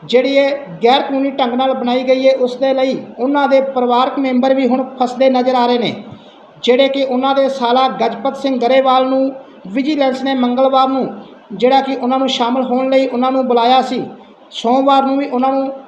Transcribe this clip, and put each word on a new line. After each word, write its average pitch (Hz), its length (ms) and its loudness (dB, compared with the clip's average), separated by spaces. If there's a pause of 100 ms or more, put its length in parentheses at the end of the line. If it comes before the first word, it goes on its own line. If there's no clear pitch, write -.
ਜਿਹੜੀ 262 320 2
ਹੈ 277 120 2 (340)
ਗੈਰ 262 180 4
ਕਾਨੂੰਨੀ 277 300 -2
ਢੰਗ 262 220 -2
ਨਾਲ 262 200 0
ਬਣਾਈ 247 300 -2
ਗਈ 262 240 2
ਹੈ, 262 80 4
ਉਸ 247 200 -2
ਦੇ 269 180 0
ਲਈ 262 240 0 (220)
ਉਹਨਾਂ 277 280 0
ਦੇ 269 140 4 (140)
ਪਰਿਵਾਰਕ 247 440 0
ਮੈਂਬਰ 262 340 0
ਵੀ 262 140 0
ਹੁਣ 262 160 0 (160)
ਫਸਦੇ 247 300 2
ਨਜ਼ਰ 254 260 0
ਆ 240 100 2
ਰਹੇ 240 120 2
ਨੇ, 214 160 -2 (720)
ਜਿਹੜੇ 254 240 4
ਕਿ 269 160 -2
ਉਹਨਾਂ 262 320 0
ਦੇ 269 140 2
ਸਾਲਾ 254 380 0 (140)
ਗਜਪਤ 233 360 -4
ਸਿੰਘ 269 220 -2
ਗਰੇਵਾਲ 262 500 2
ਨੂੰ 269 220 0 (360)
ਵਿਜੀਲੈਂਸ 262 560 -2
ਨੇ 269 120 -2
ਮੰਗਲਵਾਰ 262 540 2
ਨੂੰ 262 180 -2 (460)
ਜਿਹੜਾ 254 280 2
ਕਿ 269 140 -4
ਉਹਨਾਂ 254 240 -2
ਨੂੰ 269 100 0
ਸ਼ਾਮਲ 254 340 -2
ਹੋਣ 254 260 -2
ਲਈ 262 180 2
ਉਹਨਾਂ 247 240 -2
ਨੂੰ 262 160 0
ਬੁਲਾਇਆ 247 340 4
ਸੀ। 247 220 -4 (480)
ਸੋਮਵਾਰ 269 540 2
ਨੂੰ 269 120 0
ਵੀ 277 120 -4
ਉਹਨਾਂ 254 240 -2
ਨੂੰ 269 180 -2 (160)